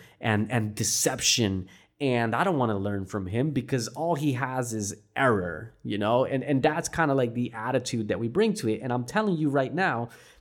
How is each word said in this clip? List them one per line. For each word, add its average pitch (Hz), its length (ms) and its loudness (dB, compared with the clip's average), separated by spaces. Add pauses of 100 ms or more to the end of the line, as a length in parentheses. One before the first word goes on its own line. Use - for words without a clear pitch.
(200)
and, 107 320 0
and 107 220 0
deception. 104 920 0 (360)
And 117 320 2
I 151 80 2
don't 185 140 2
wanna 113 200 2
learn 98 280 -2
from 95 220 -4
him 123 240 0
because 123 360 -2
all 165 280 -2
he 143 180 0
has 127 400 -4
is 104 200 -4 (220)
error, 104 580 0 (100)
you 110 140 -4
know? 113 280 4
And, 131 180 -2
and 135 180 2
that's 156 280 0
kinda, 151 240 2
like, 123 200 2
the 120 200 -2
attitude 117 560 -2
that 95 100 0
we 117 80 -2
bring 202 280 2
to 120 120 -2
it. 110 160 0
And 127 80 -2
I'm 123 140 -2
telling 202 320 0
you 151 120 2
right 135 240 0
now, 143 360 -2 (320)